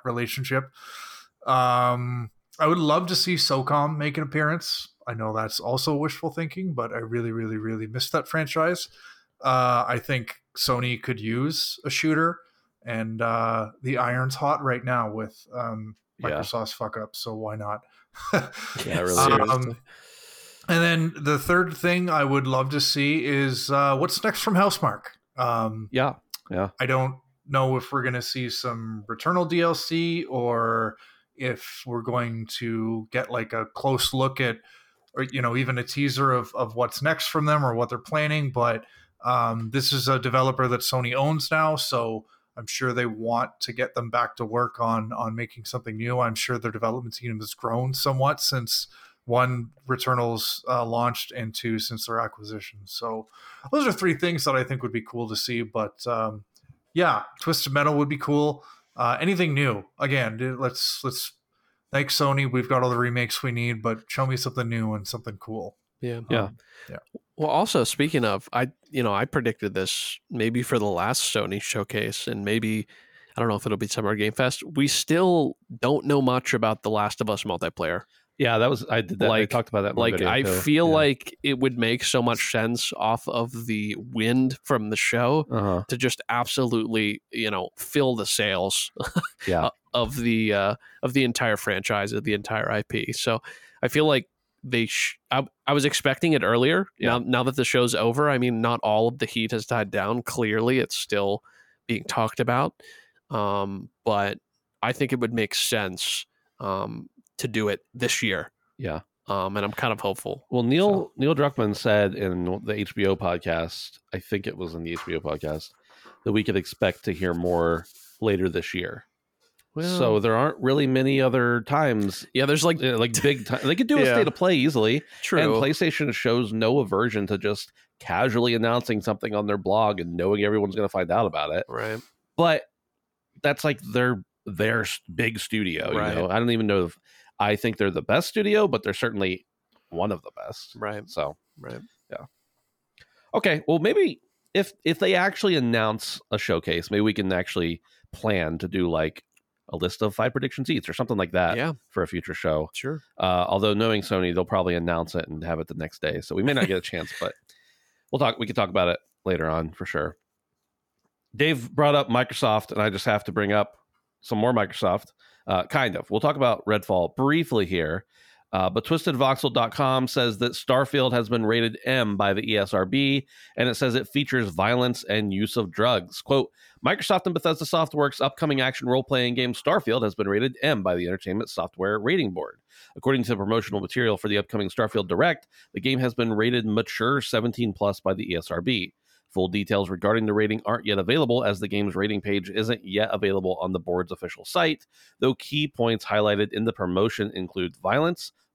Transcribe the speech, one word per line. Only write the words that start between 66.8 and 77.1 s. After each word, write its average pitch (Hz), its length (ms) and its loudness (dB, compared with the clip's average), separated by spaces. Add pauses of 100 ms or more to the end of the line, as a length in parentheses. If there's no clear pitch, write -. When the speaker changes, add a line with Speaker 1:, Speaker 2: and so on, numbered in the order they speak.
Speaker 1:
yeah. - 80 -14 (380)
Speaker 3:
Well, 151 140 0
also, 160 360 4
speaking 143 400 2
of, 98 280 0
I, 127 140 2 (240)
you 135 100 0
know, 110 140 2
I 110 100 2
predicted 113 480 -2
this - 460 -4 (100)
maybe 117 320 0
for 123 160 0
the 104 80 2
last 101 380 0 (100)
Sony 104 260 -2
showcase, 107 680 -4
and 107 180 -4
maybe, 110 400 0 (500)
I - 40 -4
don't 117 100 0
know 104 60 2
if 98 100 -6
it'll 107 140 0
be 107 80 -4
Summer 107 260 -2
Game 107 200 0
Fest. 127 300 0
We 143 240 0
still 170 720 2 (240)
don't 135 240 2
know 143 160 4
much 127 320 2
about 110 300 0
The 107 80 -2
Last 104 300 0